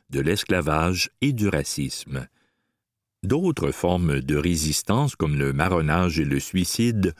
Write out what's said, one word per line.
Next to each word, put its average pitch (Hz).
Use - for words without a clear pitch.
de 67
l'esclavage 85
et 143
du 104
racisme. -
D'autres 139
formes 87
de 71
résistance, 85
comme 76
le 69
marronnage 82
et 78
le 69
suicide, 107